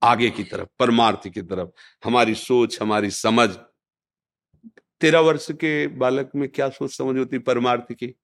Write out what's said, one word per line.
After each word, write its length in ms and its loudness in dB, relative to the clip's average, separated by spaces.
आगे 260 4
की 140 -6
तरफ, 240 -10
परमार्थ 480 2
की 140 -12
तरफ। 320 -10
हमारी 320 2
सोच, 460 0
हमारी 300 -2
समझ, 380 2
तेरह 200 6
वर्ष 320 2
के 360 -2
बालक 480 -2
में 140 -2
क्या 200 -2
सोच 280 -8
समझ 200 -4
होती 200 -4
परमार्थ 560 -2
की? 300 -12